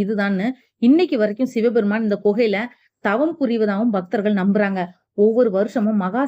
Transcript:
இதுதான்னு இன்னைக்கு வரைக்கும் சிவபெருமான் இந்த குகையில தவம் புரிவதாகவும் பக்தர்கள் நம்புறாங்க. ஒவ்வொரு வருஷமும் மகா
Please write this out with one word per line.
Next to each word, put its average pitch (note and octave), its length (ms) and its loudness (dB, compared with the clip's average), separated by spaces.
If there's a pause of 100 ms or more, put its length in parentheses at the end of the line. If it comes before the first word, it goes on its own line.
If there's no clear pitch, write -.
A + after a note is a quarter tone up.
இதுதான்னு G3+ 440 -2 (360)
இன்னைக்கு D4+ 400 4
வரைக்கும் G#3+ 320 -2
சிவபெருமான் A3 520 0
இந்த G3+ 100 0 (100)
குகையில G#3 320 0 (460)
தவம் B3+ 360 0
புரிவதாகவும் A3 560 0
பக்தர்கள் G3 440 -2
நம்புறாங்க. G3 420 0 (420)
ஒவ்வொரு A3+ 260 4
வருஷமும் G#3 540 0
மகா G#3 240 -2